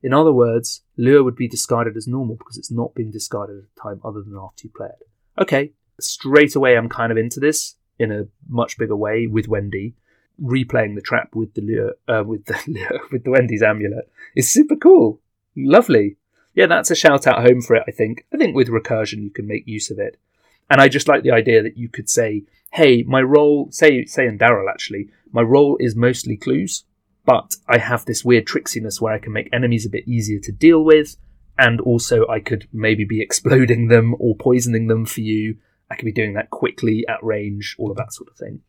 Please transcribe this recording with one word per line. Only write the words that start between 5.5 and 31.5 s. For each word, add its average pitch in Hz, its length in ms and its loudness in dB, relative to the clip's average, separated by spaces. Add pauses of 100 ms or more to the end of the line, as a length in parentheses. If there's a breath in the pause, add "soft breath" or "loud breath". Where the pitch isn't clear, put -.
straight 143 560 2
away 131 220 4
I'm 117 100 -2
kind 113 240 -6
of 113 60 0
into 120 240 -4
this 151 340 -2 (220)
in 110 140 -2
a 104 160 -8 (200)
much 117 300 -4
bigger 107 180 -4
way 107 320 -4
with 110 220 -4
Wendy, 101 460 -6 (460)
replaying 123 540 -4
the 101 60 -10
trap - 340 -4
with 110 180 -6
the 110 80 -8
Lure, 107 340 -4 (120)
uh, 110 160 -2
with 107 220 -10
the - 180 -8
<laughs> - 40 -12
Lure, 107 340 -8 (100)
with 123 140 -8
the 127 60 -2
Wendy's 123 300 2
amulet 107 480 -2 (260 loud breath)
is - 140 0
super 302 280 4
cool. 320 420 6 (380)
Lovely. 135 580 4 (380)
Yeah, 185 140 4
that's 170 240 0
a 165 40 0
shout 143 320 4
out 123 140 2
home 123 200 6
for 120 140 2
it, 113 100 2
I - 60 -10
think. 113 420 -4
I 285 40 -6
think 208 180 0
with 123 140 2
recursion 110 520 -4
you 101 80 -12
can 104 160 -12
make 107 220 -10
use 107 240 -10
of 101 80 -12
it. - 180 -8 (520)
And 139 100 4
I 139 80 8
just 131 200 0
like 143 160 2
the 131 80 2
idea 113 320 4
that 110 140 -10
you 120 120 -10
could - 200 -12
say, 107 340 -4 (280 soft breath)
"Hey, 131 320 4
my 131 180 0
role," 147 500 4
say, 143 340 4
say - 220 -4
in 107 100 -6
Daryl 101 320 2
actually, 101 400 -10 (220 soft breath)
"my 117 100 0
role 139 380 4
is 117 160 -2
mostly 120 420 -2
clues, 135 460 -6 (420)
but - 300 0 (120)
I 120 120 4
have 117 260 -4
this - 180 -8
weird 120 220 4
tricksiness - 560 -8
where 110 120 -2
I 107 60 -6
can 113 140 -12
make 107 180 -8
enemies 120 340 0
a 110 40 -6
bit - 180 -8
easier 107 340 -4
to - 100 -12
deal 156 320 6
with, 156 340 4 (400)